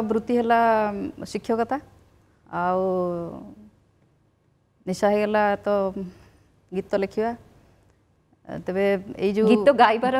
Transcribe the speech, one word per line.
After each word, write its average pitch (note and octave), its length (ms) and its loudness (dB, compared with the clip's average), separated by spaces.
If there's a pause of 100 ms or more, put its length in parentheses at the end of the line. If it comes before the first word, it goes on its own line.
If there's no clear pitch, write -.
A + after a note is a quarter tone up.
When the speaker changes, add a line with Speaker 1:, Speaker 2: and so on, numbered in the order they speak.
Speaker 1:
ବୃତ୍ତି A3 360 -2
ହେଲା, A#3 240 2 (300)
ଉଁ, - 340 -8
ଶିକ୍ଷକତା, A#3 520 -4 (760)
ଆଉ F3+ 280 0 (2000)
ନିଶା F#3 220 0
ହେଇଗଲା G#3 460 2
ତ G3 140 -4 (1040)
ଗୀତ F#3+ 240 -6
ଲେଖିବା। G#3 360 -2 (1160)
ତେବେ F3+ 380 -4 (320)
ଏଇ G3 160 -2
ଯୋଉ G#3+ 140 2
Speaker 2:
ଗୀତ G#3+ 240 4
ଗାଇବାର A#3 480 4